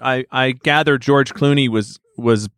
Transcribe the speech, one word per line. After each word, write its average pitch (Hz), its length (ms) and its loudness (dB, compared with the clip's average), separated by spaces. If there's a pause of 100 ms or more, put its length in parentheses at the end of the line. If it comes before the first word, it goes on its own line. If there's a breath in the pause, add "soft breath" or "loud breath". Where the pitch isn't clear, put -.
I, 131 300 -4
I 131 200 0
gather 147 460 0
George 139 360 0
Clooney 143 360 2
was, 107 280 -4 (200)
was 110 400 0